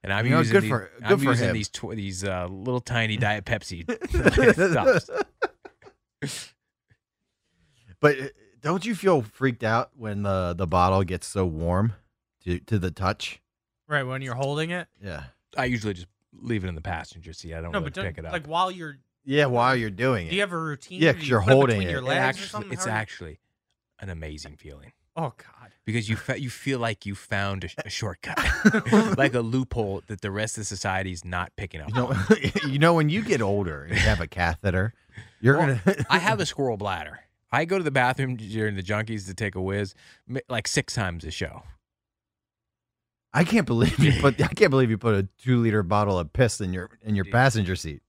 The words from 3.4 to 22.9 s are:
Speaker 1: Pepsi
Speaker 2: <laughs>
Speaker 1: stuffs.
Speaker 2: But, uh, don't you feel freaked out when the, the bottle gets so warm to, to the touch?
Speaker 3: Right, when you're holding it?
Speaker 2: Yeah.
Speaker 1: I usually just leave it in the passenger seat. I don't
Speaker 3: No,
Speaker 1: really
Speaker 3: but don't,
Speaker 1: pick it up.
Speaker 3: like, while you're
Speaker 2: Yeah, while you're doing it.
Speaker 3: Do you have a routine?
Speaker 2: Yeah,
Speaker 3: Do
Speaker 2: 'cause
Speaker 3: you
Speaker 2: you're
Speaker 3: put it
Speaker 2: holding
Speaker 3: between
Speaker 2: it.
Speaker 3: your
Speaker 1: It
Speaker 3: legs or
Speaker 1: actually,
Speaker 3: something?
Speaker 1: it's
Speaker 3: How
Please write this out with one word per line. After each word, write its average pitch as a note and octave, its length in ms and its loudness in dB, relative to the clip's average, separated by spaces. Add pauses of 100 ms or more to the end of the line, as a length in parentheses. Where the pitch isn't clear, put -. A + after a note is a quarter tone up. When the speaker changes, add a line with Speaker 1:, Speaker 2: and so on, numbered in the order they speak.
Speaker 1:
Pepsi F#2+ 400 -6
Speaker 2:
<laughs> B3+ 880 4
Speaker 1:
stuffs. D#3+ 400 2 (3000)
Speaker 2:
But, C#3+ 200 4
uh, C#3 60 -8 (340)
don't E3+ 240 -2
you A3+ 100 -2
feel E3+ 280 4
freaked A#2+ 420 -2
out A2+ 320 2
when G#2 260 -4
the, F#2 340 0
the F#2 100 0
bottle F#2 380 4
gets F2 220 -6
so F#2+ 200 0
warm F2 480 0 (500)
to, F2 160 -2
to G#2+ 180 0
the F2+ 120 -2
touch? - 500 -4 (480)
Speaker 3:
Right, D3 140 -2
when C3 200 -6
you're B2+ 120 -8
holding C#3+ 360 -4
it? F3 180 -8 (140)
Speaker 2:
Yeah. D#2 220 -10 (320)
Speaker 1:
I C3 100 0
usually A2 280 -2
just F2 140 -14 (240)
leave A2+ 320 -6
it F#2 40 -4
in F2 60 -6
the D#2 60 -10
passenger E2 520 -10
seat. E2 220 -14
I E2 60 -8
don't E2 120 -8
Speaker 3:
No, G3+ 60 -4
Speaker 1:
really D#2+ 120 -4
Speaker 3:
but - 40 -16
don't, - 120 -8
Speaker 1:
pick E2+ 120 -8
it D#2+ 80 -12
up. D#2 60 -10
Speaker 3:
like, D#3 140 -8
while F3 240 0
you're D#3+ 260 -14 (280)
Speaker 2:
Yeah, C#3+ 220 4
while B2 300 4
you're A2 140 0
doing G#2 360 0
it. D#2+ 40 -6
Speaker 3:
Do F3+ 60 -2
you G3+ 60 0
have F3+ 100 -2
a E3+ 60 -6
routine? D#3 420 -10
Speaker 2:
Yeah, D#3 120 6
Speaker 3:
Do E3+ 60 0
Speaker 2:
'cause D3+ 100 -8
Speaker 3:
you - 40 -2
Speaker 2:
you're A2 100 6
Speaker 3:
put F#2+ 80 2
it B2+ 40 10
Speaker 2:
holding C3+ 140 8 (100)
Speaker 3:
between F#2 100 0
Speaker 2:
it. E2+ 40 -2
Speaker 3:
your E2+ 80 -2
Speaker 1:
It - 40 -10
Speaker 3:
legs C#3+ 140 0
or - 100 2
Speaker 1:
actually, F#3+ 200 -6
Speaker 3:
something? G3+ 240 -10
Speaker 1:
it's A#2+ 120 -8
Speaker 3:
How A#2 60 -4